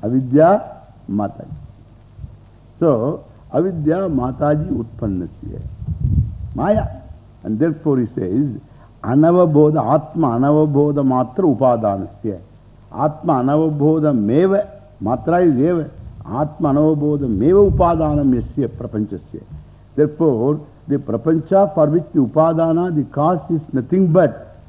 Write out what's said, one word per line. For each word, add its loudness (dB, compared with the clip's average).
Avidya 2
Mataji. -8
So, 0
Avidya -2
Mataji -2
Utpannasya. -6
Maya. 0
And -4
therefore 0
he 0
says, -4
Anavabodha, 4
Atma 0
Anavabodha 2
Matra 0
Upadanasya. -2
Atma -2
Anavabodha 0
Meva, 0
Matra 0
is 2
Eva. -2
Atma -4
Anavabodha 0
Meva 4
Upadanam 2
Yasya -4
Prapanchasya. -8
Therefore, 0
the 0
Prapancha 0
for 2
which 0
the 2
Upadana, 0
the 0
cause -2
is -2
nothing 0
but 0